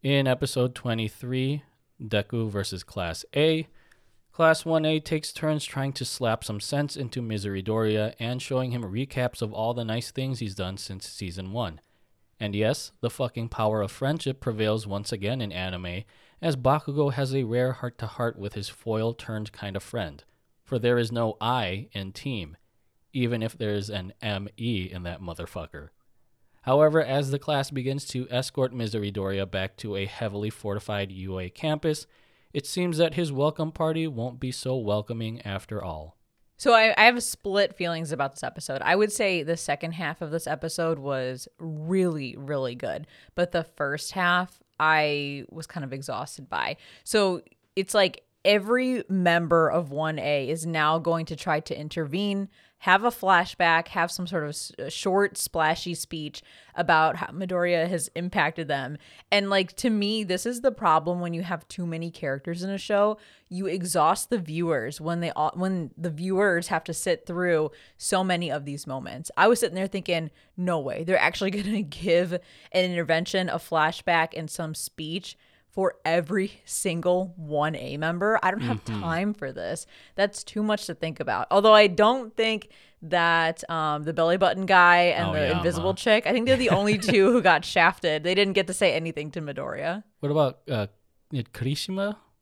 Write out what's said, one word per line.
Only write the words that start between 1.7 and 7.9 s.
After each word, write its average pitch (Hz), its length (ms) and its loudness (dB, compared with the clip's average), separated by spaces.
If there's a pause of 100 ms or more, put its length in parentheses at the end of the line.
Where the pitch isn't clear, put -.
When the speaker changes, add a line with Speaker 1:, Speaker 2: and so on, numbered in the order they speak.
Speaker 1:
Deku 110 480 -2
versus 95 340 -4
Class 85 400 -6 (100)
A, 160 320 2 (680)
Class 160 320 4
one 160 200 2
A 156 140 2
takes 151 340 -4
turns 156 320 -2
trying 139 300 -4
to - 100 -6
slap 113 380 -2
some 104 180 -6
sense 143 360 -4
into 127 260 -6
Midoriya 107 960 0